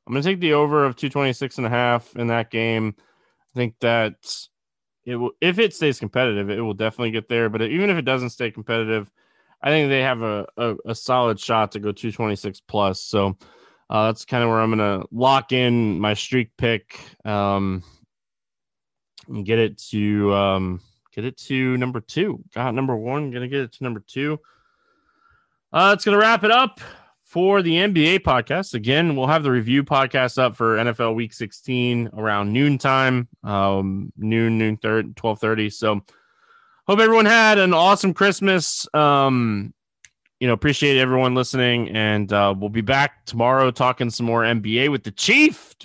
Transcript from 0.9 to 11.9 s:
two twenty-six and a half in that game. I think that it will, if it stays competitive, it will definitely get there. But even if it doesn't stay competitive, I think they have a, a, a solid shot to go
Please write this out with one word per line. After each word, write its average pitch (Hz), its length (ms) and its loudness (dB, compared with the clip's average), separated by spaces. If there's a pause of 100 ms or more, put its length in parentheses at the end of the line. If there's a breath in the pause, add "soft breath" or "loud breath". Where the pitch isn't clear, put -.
two 143 140 -6
twenty-six 135 480 -4
and 120 100 -4
a - 20 -2
half 120 460 0
in 120 120 -4
that 117 220 -2
game. 113 480 -2
I - 560 -20
think 123 280 -4
that 117 340 0 (880)
it 123 100 -8
will, 123 160 -4 (100)
if 180 180 0
it 214 160 0
stays 147 240 -2
competitive, 104 500 -2
it 104 120 -4
will 110 120 -4
definitely 110 380 -4
get 110 180 -8
there. 117 200 0
But 110 120 -4
even 165 280 -2
if 175 80 0
it 139 80 -4
doesn't 127 260 -2
stay 120 180 -6
competitive, 110 640 -4 (500)
I 143 80 -2
think 147 200 2
they 135 120 2
have 127 220 -2
a, 104 240 -4 (100)
a, 117 180 -2 (120)
a 113 80 -6
solid 120 440 0
shot 110 340 0
to 104 60 -10
go 104 120 -6